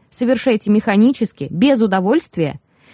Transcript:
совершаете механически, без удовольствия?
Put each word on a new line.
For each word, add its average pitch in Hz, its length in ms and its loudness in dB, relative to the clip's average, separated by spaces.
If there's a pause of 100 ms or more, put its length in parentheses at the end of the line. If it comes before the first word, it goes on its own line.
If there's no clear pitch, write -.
(100)
совершаете 240 600 -2
механически, 214 800 0
без 226 320 2
удовольствия? 190 800 -2 (340)